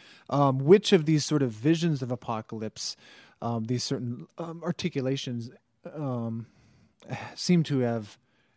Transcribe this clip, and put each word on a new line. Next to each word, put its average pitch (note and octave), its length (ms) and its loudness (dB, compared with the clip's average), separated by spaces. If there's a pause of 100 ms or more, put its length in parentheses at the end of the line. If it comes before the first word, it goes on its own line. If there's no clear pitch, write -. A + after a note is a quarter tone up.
(300)
Um, C3+ 300 4
which F#3 340 6
of D#3+ 120 6
these D3+ 200 4
sort D3+ 180 2
of B2 80 0
visions D3+ 500 2
of B2 100 -6
apocalypse, A2 840 -8 (460)
um, A#2 240 -2
these B2 180 -2
certain, B2 440 -6 (100)
um, E3 260 -10
articulations, C3+ 840 -4 (440)
um, A#2 520 -6 (880)
seem F3 280 2
to C#3+ 160 -2
have A#2 380 -4 (400)